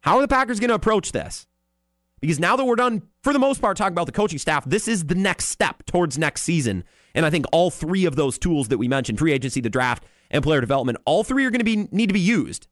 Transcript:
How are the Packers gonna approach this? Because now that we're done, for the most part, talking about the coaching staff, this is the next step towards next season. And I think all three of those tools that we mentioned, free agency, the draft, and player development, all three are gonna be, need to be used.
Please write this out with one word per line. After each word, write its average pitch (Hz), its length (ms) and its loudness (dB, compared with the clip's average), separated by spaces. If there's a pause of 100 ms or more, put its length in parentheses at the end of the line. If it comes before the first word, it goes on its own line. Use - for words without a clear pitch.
How 170 140 2
are 262 60 4
the 277 60 2
Packers 254 320 0
gonna 233 160 2
approach 208 360 0
this? - 340 -8 (760)
Because 147 180 0
now 202 160 2
that 262 100 0
we're 240 100 2
done, 233 280 0 (180)
for 285 120 0
the 277 60 2
most 269 220 2
part, 202 160 0
talking 190 160 0
about 175 120 -2
the - 60 -8
coaching 185 280 0
staff, 151 260 0
this 180 220 0
is 202 180 -2
the 175 100 -2
next 190 300 -2
step - 400 -4
towards 165 320 -2
next 156 260 -2
season. 117 400 0 (300)
And 165 120 2
I 151 40 2
think 151 220 0
all 170 180 4
three 180 360 -2
of 147 100 0
those 139 220 0
tools 147 320 0
that 131 80 2
we 120 100 0
mentioned, 123 320 -2
free 156 140 2
agency, 131 280 -2
the 117 80 -2
draft, 123 360 -2 (260)
and 143 120 0
player 147 180 2
development, 127 440 0
all 170 180 2
three 262 220 0
are 254 60 0
gonna 240 120 0
be, 208 280 0
need 214 160 2
to 190 60 0
be 202 60 2
used. 170 520 0